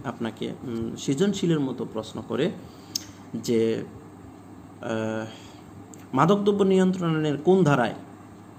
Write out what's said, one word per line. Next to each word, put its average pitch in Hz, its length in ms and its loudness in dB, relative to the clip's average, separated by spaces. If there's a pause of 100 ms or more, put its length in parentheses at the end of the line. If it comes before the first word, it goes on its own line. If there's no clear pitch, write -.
আপনাকে, 117 420 -6
উম, 113 500 -6
সৃজনশীলের 170 640 2
মতো 123 320 -2
প্রশ্ন 110 360 -8
করে 131 220 0 (840)
যে, 113 500 0 (960)
আহ, 110 440 -4 (880)
মাদকদ্রব্য 202 500 4
নিয়ন্ত্রণ 185 520 4
আইনের 151 200 0
কোন 180 280 6
ধারায় 123 300 4 (640)